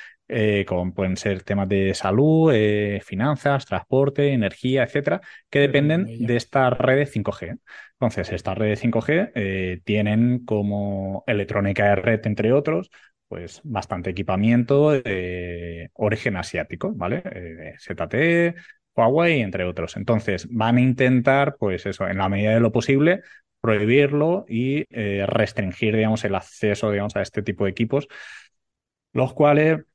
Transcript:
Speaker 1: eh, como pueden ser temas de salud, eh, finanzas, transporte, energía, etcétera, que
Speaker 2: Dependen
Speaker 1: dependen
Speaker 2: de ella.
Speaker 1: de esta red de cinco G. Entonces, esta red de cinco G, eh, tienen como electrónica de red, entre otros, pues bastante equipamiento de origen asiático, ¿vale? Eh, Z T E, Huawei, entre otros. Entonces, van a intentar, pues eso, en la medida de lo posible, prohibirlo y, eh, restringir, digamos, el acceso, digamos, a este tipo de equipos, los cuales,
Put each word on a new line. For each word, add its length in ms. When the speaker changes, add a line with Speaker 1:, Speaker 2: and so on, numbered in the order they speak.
Speaker 1:
eh, 400
como 260
pueden 220
ser 260
temas 260
de 260
salud, 600
eh, 500
finanzas, 600
transporte, 640
energía, 520
etcétera, 360
que 100
Speaker 2:
Dependen 420
Speaker 1:
dependen 40
Speaker 2:
de 80
ella. 140
Speaker 1:
de 80
esta 340
red 280
de 80
cinco 260
G. 260
Entonces, 380
esta 240
red 140
de 80
cinco 240
G, 340
eh, 500
tienen 600
como 840
electrónica 600
de 100
red, 300
entre 260
otros, 380
pues 380
bastante 460
equipamiento 840
de 1000
origen 420
asiático, 580
¿vale? 300
Eh, 540
Z 300
T 380
E, 80
Huawei, 480
entre 220
otros. 320
Entonces, 540
van 260
a 40
intentar, 800
pues 280
eso, 220
en 100
la 100
medida 260
de 60
lo 120
posible, 480
prohibirlo 880
y, 420
eh, 360
restringir, 680
digamos, 300
el 100
acceso, 560
digamos, 260
a 60
este 200
tipo 220
de 60
equipos, 380
los 220
cuales, 500